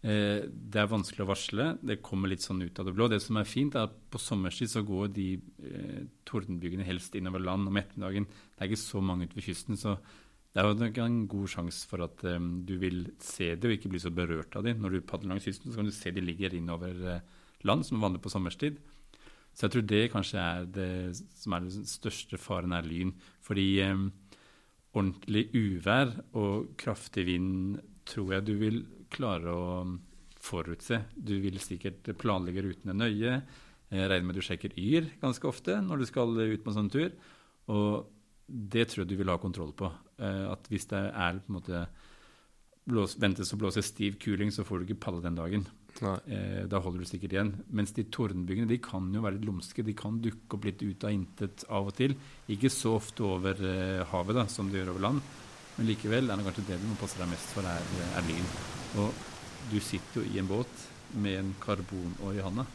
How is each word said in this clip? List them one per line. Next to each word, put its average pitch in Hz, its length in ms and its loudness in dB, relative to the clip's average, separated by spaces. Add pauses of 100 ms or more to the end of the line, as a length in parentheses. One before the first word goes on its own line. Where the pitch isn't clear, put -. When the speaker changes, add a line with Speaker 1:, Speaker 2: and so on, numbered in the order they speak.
Speaker 1:
eh, 104 420 4
det 107 380 -4
er 104 40 6
vanskelig 101 380 0
å 95 60 0
varsle. 117 520 0
Det 107 200 -2
kommer 95 260 0
litt 92 160 0
sånn 95 180 -2
ut 87 160 -6
av 95 60 -2
det 92 100 -2
blå. 113 140 6
Det 107 140 4
som 110 160 0
er 104 60 2
fint, 139 320 0
er 113 80 2
at 104 100 -6 (160)
på - 100 -8
sommerstid 98 480 0
så 107 160 0
går 101 300 0
de, 95 260 0 (240)
eh, - 380 -8 (240)
tordenbygene 92 580 -2
helst 90 300 -4
innover 92 260 -2
land 95 280 2
om 98 80 2
ettermiddagen. 101 500 0
Det - 340 -16
er 98 80 -2
ikke 104 160 -2
så - 180 -2
mange 90 220 2
ute 87 100 -8
ved 101 100 -6
kysten, 98 340 -4
så 101 180 2 (580)
det 92 80 4
er 101 60 8
jo 104 60 6
nok 113 240 0
en 117 300 2
god 98 200 -2
sjanse - 380 -4
for 90 160 -4
at, - 220 -6
eh, 87 140 2
du 90 400 -2
vil 90 280 0 (140)
se 85 340 -2
det 92 100 -4
og 117 140 6
ikke 104 100 -4
bli 92 100 0
så 85 140 -2
berørt 82 420 0
av 101 100 -2
de. 117 100 2
Når 104 160 0
du 92 100 2
padler 92 300 -4
langs 98 160 -2
kysten, 98 260 -6
så 117 40 -6
kan 104 100 2
du 104 60 0
se 95 180 -4
de 92 100 0
ligger 90 320 0
innover, 85 400 -4 (240)
eh, 87 40 -4 (440)
land, 107 220 4
som 123 180 0
er - 60 6
vanlig 90 100 0
på 98 100 -6
sommerstid. 107 460 0 (800)
Så - 120 -4
jeg 101 60 6
tror 117 160 4
det 107 240 6
kanskje 101 260 0
er 87 280 0
det 92 500 -2 (180)
som - 180 -4
er 87 80 2
den 90 100 -4 (140)
største - 540 -6
faren, 90 340 -2
er 87 100 2
lyn. 85 300 0 (300)
Fordi, 98 380 4
eh, 95 160 4 (1000)
ordentlig 104 580 4
uvær 107 600 4 (260)
og 101 320 2 (100)
kraftig - 480 0
vind 92 520 2 (280)
tror 95 260 -2
jeg 98 140 2
du 104 80 2
vil 107 220 2 (320)
klare 87 420 -2
å 90 460 -2 (420)
forutse. 87 640 -2 (100)
Du 123 280 -2
vil 95 180 0
sikkert 92 500 -6 (100)
planlegge 95 460 0
rutene 95 320 -4
nøye. 117 440 2 (500)
Jeg 95 200 2
regner 90 180 4
med 90 100 -2
du 92 60 -4
sjekker 95 320 -4
yr 143 320 4 (120)
ganske 131 280 0
ofte 180 340 0
når 175 160 0
du 127 80 0
skal 117 300 2
ut 110 280 2
på 110 80 -2
en 104 60 2
sånn 104 140 2
tur. 160 180 2 (580)
Og 104 380 4 (420)
det 117 400 2
tror 98 160 -2
jeg 90 80 0
du 95 40 0
vil 92 160 2
ha 87 60 4
kontroll 87 340 -4
på. 95 180 -2 (280)
Eh, 98 340 -2
at - 180 -10
hvis 104 180 -2
det 98 140 0 (100)
er 90 280 2
på 101 120 -8
en 92 60 -2
måte 87 240 -2 (1040)
blås-, 107 320 2
ventes 98 340 2
å 104 80 -2
blåse 101 240 2
stiv 101 340 0
kuling, 104 320 2
så 104 140 -2
får 90 160 -2
du 90 80 -4
ikke - 160 -4
padle 87 180 -2
den 85 140 0
dagen. 92 300 0 (300)
Speaker 2:
Nei. 98 180 0 (140)
Speaker 1:
Eh, 95 380 -2
da 98 140 2
holder 90 220 -2
du 87 60 -8
sikkert 92 260 -4
igjen. 101 160 4 (220)
Mens 104 200 0
de 113 120 0
tordenbygene, 98 640 0
de 120 100 4
kan 92 340 -4
jo 107 80 2
være 101 160 0
litt 104 120 -2
lumske. 95 360 -4
De 107 100 0
kan 110 260 -2
dukke 113 360 -4
opp 104 80 -4
litt 101 180 -2
ut 98 220 -2
av 107 80 2
intet 98 560 -2
av 98 220 0
og - 60 -10
til. 135 180 4 (340)
Ikke 110 240 4
så 113 240 4
ofte 110 300 -2
over, 95 320 2
eh, 95 460 2
havet 92 300 0
da, 120 120 4
som 98 240 -2
de 98 80 0
gjør 92 160 -2
over 92 60 -2
land. 131 220 2 (500)
Men - 140 0
likevel 110 440 2
er 98 60 0
det 101 100 0
kanskje 92 200 -2
det 90 140 -2
du 104 80 -4
må 107 100 -2
passe 95 200 -4
deg 87 100 0
mest 87 260 -4
for, 98 80 -2
er, 87 200 0 (340)
er 87 100 2
lyn. 85 220 0 (480)
Og 104 160 4 (540)
du 107 140 2
sitter - 420 -4
jo 101 100 -2
i 98 60 0
en 95 100 0
båt 110 380 -2 (280)
med 101 240 2
en 98 220 0
karbonår 95 800 -2
i 95 40 -2
handa. 98 220 -2 (100)